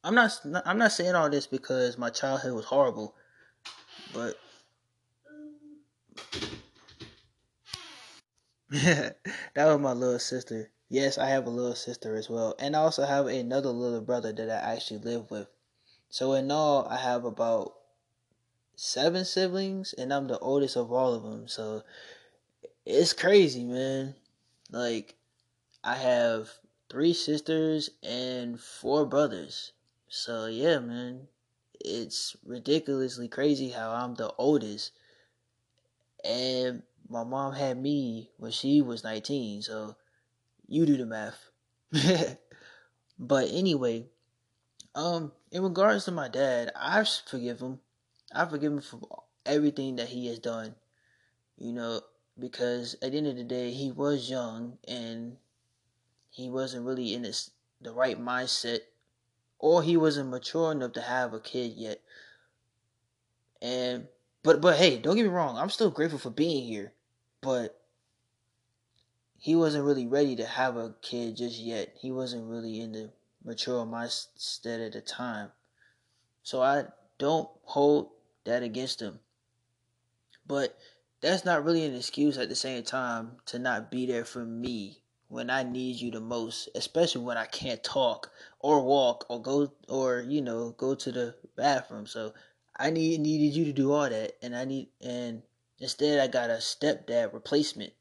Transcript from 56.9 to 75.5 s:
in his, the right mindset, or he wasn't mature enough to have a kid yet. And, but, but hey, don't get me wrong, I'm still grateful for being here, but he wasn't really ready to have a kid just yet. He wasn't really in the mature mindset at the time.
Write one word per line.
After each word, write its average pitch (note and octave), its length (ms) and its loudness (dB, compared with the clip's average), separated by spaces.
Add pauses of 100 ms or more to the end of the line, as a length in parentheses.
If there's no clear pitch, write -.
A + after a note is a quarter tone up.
in A#2+ 100 -6
his, - 260 -8 (300)
the A#2 120 -12
right B2 280 0
mindset, B2 600 -2 (800)
or D#3+ 240 6
he E3+ 140 4
wasn't C#3+ 340 2
mature D#3+ 400 -2
enough B2+ 220 -4
to A#2 80 -6
have B2 320 -2
a A2 80 -10
kid A#2+ 340 -6
yet. A2 260 -10 (1600)
And, B2 460 -4 (380)
but, D#3 160 8
but E3 160 8
hey, D3+ 220 8
don't D3+ 180 2
get A#3 80 4
me G3 60 4
wrong, D3+ 280 0
I'm F3 120 -2
still G#3 200 2
grateful D3+ 280 0
for B2+ 120 -6
being C#3+ 340 0
here, G#2 280 -8 (480)
but B2+ 380 -2 (1600)
he D#3 160 2
wasn't D3+ 300 4
really C3+ 220 4
ready C3+ 300 4
to A2 80 -2
have B2+ 320 0
a A2+ 240 -6
kid A#2 360 -6
just A#2 240 -6
yet. A2+ 400 -6
He C3 100 -8
wasn't B2 400 -6
really A2+ 300 -6
in A2+ 120 -8
the G#2+ 180 -10 (340)
mature A#2 420 -4
mindset A#2 1000 -8
at G#2+ 80 -8
the A#2+ 80 -10
time. G#2+ 500 -8 (920)